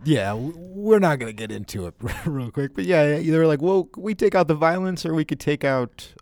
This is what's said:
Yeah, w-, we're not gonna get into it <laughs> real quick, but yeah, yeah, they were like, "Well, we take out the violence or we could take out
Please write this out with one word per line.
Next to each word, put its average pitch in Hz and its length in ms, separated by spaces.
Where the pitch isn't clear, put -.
Yeah, 120 240
w-, 120 280
we're 196 440
not 156 180
gonna 113 140
get 107 180
into 104 360
it 82 80
<laughs> - 140
real 135 260
quick, 139 240
but 190 100
yeah, 151 340
yeah, 160 140
they 160 60
were 160 80
like, 147 160
"Well, 185 340
we 208 180
take 202 200
out 180 140
the 160 60
violence 175 500
or 165 80
we 160 120
could - 160
take 147 240
out 131 580